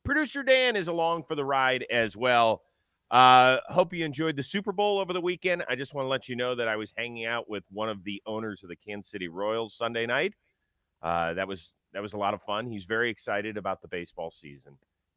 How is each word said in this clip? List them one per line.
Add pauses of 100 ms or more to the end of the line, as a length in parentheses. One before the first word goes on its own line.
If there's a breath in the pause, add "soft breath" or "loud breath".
producer
Dan
is
along
for
the
ride
as
well. (480)
Uh,
hope
you
enjoyed
the
Super
Bowl
over
the
weekend.
I
just
wanna
let
you
know
that
I
was
hanging
out
with
one
of
the
owners
of
the
Kansas
City
Royals
Sunday
night. (680)
Uh,
that
was, (200)
that
was
a
lot
of
fun.
He's
very
excited
about
the
baseball
season. (380)